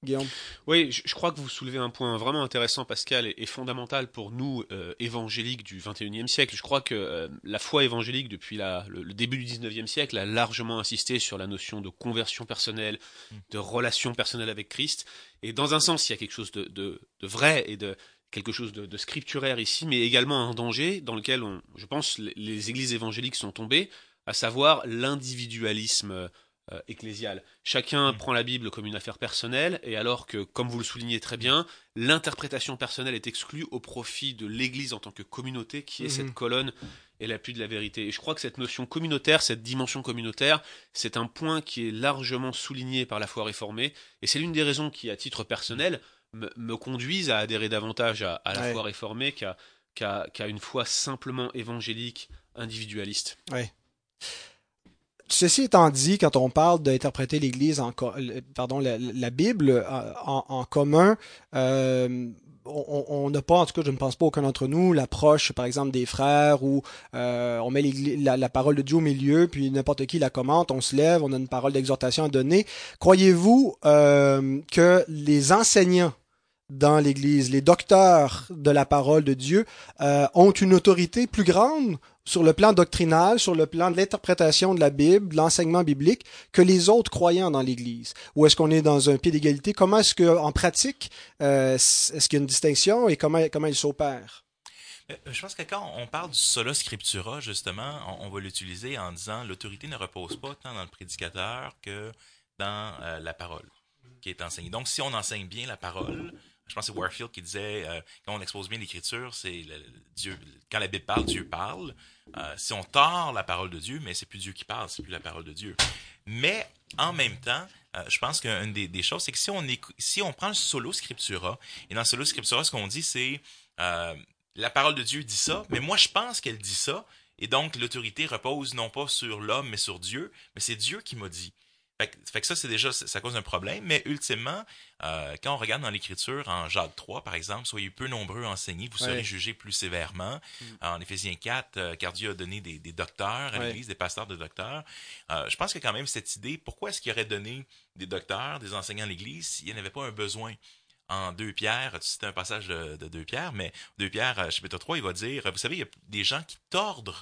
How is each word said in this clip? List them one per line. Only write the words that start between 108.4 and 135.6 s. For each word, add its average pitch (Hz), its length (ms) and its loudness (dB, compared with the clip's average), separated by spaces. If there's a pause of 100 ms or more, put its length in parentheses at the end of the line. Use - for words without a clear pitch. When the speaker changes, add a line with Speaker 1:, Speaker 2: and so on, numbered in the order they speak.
Speaker 3:
expose 95 280 -12
bien 113 120 -10
l'Écriture, 117 520 -10
c'est 90 300 -12
le, 78 140 -18
le 60 260 -20 (140)
Dieu, 95 200 -10 (360)
quand 110 80 -2
la 98 80 -4
Bible 95 160 -8
parle, 104 200 -2
Dieu 90 220 -4
parle. 123 480 -10 (420)
Euh, 76 200 -12
si - 160 -8
on 101 100 -8
tord 151 500 0
la 98 120 -6
parole 90 260 -6
de 87 80 -12
Dieu, 117 240 -12
mais 92 120 -12
c'est - 120 -10
plus 101 140 -18
Dieu 95 100 -12
qui - 140 -16
parle, 110 240 -10
c'est - 160 -12
plus 92 80 -14
la 82 80 -10
parole 82 240 -14
de 82 80 -18
Dieu. 87 240 -16 (500)
Mais 139 400 -4 (320)
en 165 140 -2
même 127 240 -4
temps, 127 280 -6 (320)
euh, 90 120 -10
je - 100 -2
pense 143 220 -4
qu'une 107 320 -4
des, 98 160 -6
des 90 160 -8
choses, 170 180 -4
c'est - 80 -6
que - 80 -6
si - 120 -4
on 196 120 -6
écou-, 127 340 -8
si - 260 -4
on 180 100 -4
prend 185 160 -6
le 208 60 -6
solo - 380 -4
scriptura, 92 640 -8 (320)
et - 60 -12
dans 113 60 -4
le 117 60 -2
solo 127 180 -2
scriptura, 135 400 -2
ce - 80 -2
qu'on 104 160 -6
dit, 143 160 -8
c'est, 131 360 -6 (380)
euh, 85 380 -4 (400)
la 113 140 -6
parole 143 260 2
de 123 80 -6
Dieu 131 180 -6
dit 107 140 -8
ça, 190 320 -4
mais 127 100 -4
moi 156 180 -4
je - 120 4
pense 233 320 -4
qu'elle 113 180 -10
dit 98 160 -10
ça, 160 320 -6 (320)
et - 80 -10
donc 135 300 -2
l'autorité 120 500 -6
repose 131 480 -6
non 117 160 -8
pas 143 160 -8
sur 113 320 -6
l'homme, 117 300 -4
mais 107 80 -10
sur 92 240 -6
Dieu, 117 320 -10 (240)
mais - 40 -10
c'est 117 140 -4
Dieu 160 260 -6
qui - 140 -16
m'a 104 140 -12
dit. 87 240 -14 (460)
Fait 107 100 -2
que, - 80 -16 (140)
fait 110 120 -6
que - 40 -4
ça, 175 80 -4
c'est 143 140 -6
déjà, 117 240 0
ça, - 140 -6
ça 98 160 -8
cause 120 140 -8
un 107 60 -6
problème, 95 440 -6
mais 156 180 0
ultimement, 143 600 -8 (360)
euh, 76 400 -8
quand 139 120 -4
on - 20 -8
regarde 113 240 -4